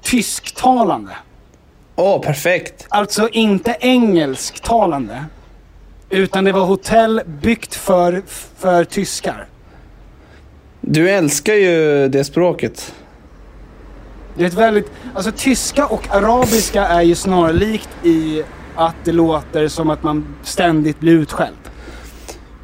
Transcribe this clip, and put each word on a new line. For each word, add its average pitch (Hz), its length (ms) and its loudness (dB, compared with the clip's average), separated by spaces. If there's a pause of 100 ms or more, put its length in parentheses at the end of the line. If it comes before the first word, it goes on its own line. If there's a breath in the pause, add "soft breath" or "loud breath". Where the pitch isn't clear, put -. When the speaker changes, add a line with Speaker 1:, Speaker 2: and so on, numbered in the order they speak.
Speaker 1:
tysktalande. 202 1080 -2 (840)
Speaker 2:
Åh, 180 260 2
perfekt. 165 680 -4
Speaker 1:
Alltså 208 400 0
inte 220 520 0
engelsktalande, 170 1400 0 (840)
utan 190 340 0
det 196 80 4
var 190 140 2
hotell 220 560 2 (200)
byggt - 320 -2
för, 180 480 0 (340)
för 175 280 2
tyskar. 156 600 -6 (1300 soft breath)
Speaker 2:
Du 156 300 2
älskar 196 440 0
ju 156 540 4
det 139 160 2
språket. 160 720 -2 (1400)
Speaker 1:
Det 170 60 -2
är 180 60 2
ett 170 60 -4
väldigt... 214 360 2 (240 loud breath)
Alltså - 180 -6
tyska - 540 0
och - 280 -4
arabiska 220 720 2
är 170 160 2
ju 170 120 4
snarlikt 180 760 0 (140)
i 160 400 2 (340)
att 165 180 0 (100)
det 165 80 0
låter 160 560 0
som 156 220 -2
att 151 120 -4
man 151 400 -2
ständigt 156 580 0
blir 165 120 4
utskälld. 156 440 0 (1080 loud breath)